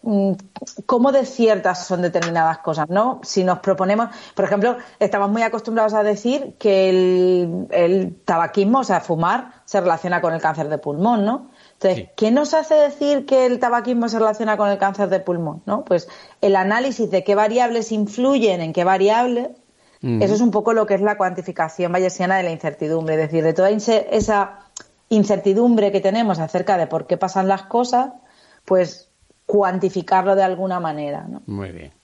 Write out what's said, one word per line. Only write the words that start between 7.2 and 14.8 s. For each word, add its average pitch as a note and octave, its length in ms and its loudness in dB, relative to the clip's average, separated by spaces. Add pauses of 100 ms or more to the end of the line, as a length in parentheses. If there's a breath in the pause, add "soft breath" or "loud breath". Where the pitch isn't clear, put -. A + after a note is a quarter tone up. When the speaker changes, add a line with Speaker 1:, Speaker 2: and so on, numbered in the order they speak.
Speaker 1:
el F3+ 520 2
tabaquismo, G3 560 2
o C#4 40 -2
sea, G3 180 0
fumar, F3 520 -2 (120)
se G3 160 -2
relaciona F3 400 0
con E3 120 0
el D#3+ 80 -6
cáncer D#3 280 -2
de D3+ 80 -2
pulmón, G3 480 0
¿no? B3 240 -4 (240 loud breath)
Entonces, F#3 320 0
Speaker 2:
Sí. - 100 -20
Speaker 1:
¿qué A3 160 0
nos D4 220 0
hace D#4 220 2
decir C#4+ 500 2
que C4 200 4
el B3 140 0
tabaquismo A#3+ 500 0
se A3 100 -4
relaciona A3 380 0
con G#3 120 2
el G3+ 80 0
cáncer G3 320 0